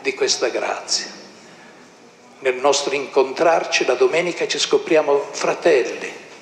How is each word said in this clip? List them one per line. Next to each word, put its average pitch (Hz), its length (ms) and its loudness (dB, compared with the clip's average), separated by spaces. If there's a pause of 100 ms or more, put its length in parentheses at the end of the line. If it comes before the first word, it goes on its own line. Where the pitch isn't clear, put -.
di 135 120 -2
questa 127 360 0
grazia? - 580 -4 (1300)
Nel 127 200 -2
nostro 135 360 0
incontrarci 139 920 0
la 127 100 2
domenica 160 500 0
ci 147 140 -4
scopriamo 147 720 2
fratelli. - 840 0 (280)